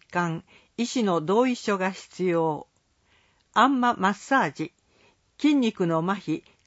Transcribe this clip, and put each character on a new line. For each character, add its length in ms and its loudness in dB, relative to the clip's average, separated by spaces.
患、 320 -4
医 80 -2
師 180 -2
の 180 2
同 260 2
意 80 -2
書 240 -4
が 100 -2
必 360 -8
要。 420 0
あ 100 6
ん 160 2
ま 140 2
マ 140 0
ッ 40 0
サ 280 0
ー 120 -2
ジ、 200 -10
筋 140 4
肉 320 0
の 200 0
麻 140 -2
痺、 220 -6